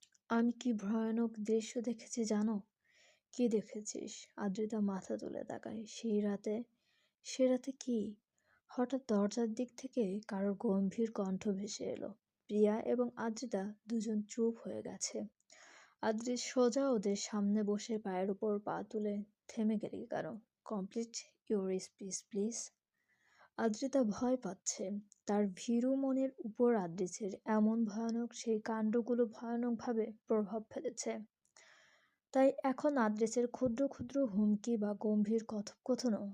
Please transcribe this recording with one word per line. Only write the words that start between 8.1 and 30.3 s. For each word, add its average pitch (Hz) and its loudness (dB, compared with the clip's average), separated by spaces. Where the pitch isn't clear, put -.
হঠাৎ 254 -2
দরজার 214 2
দিক 247 -2
থেকে 214 -2
কারোর 196 0
গম্ভীর 196 2
কণ্ঠ 190 -2
ভেসে 196 -2
এলো। 151 -4
প্রিয়া 208 4
এবং 240 0
আদ্রিতা 226 -4
দুজন 214 0
চুপ 226 0
হয়ে 214 -8
গেছে। - -8
আদ্রিস 233 0
সোজা 262 4
ওদের 202 2
সামনে 208 0
বসে 208 -2
পায়ের 190 0
উপর 208 0
পা 196 -2
তুলে, 208 -2
"থেমে 220 2
গেলি 214 -6
কেন? - -4
কমপ্লিট 226 -6
your 190 0
speech, 185 -6
প্লিজ।" 220 -2
আদ্রিতা 254 2
ভয় 247 2
পাচ্ছে। 202 -6
তার 208 4
ভীরু 240 2
মনের 269 2
উপর 240 2
আদ্রিসের 185 -2
এমন 220 4
ভয়ানক 226 -2
সেই 226 0
কাণ্ডগুলো 226 2
ভয়ানকভাবে 233 -2
প্রভাব 214 0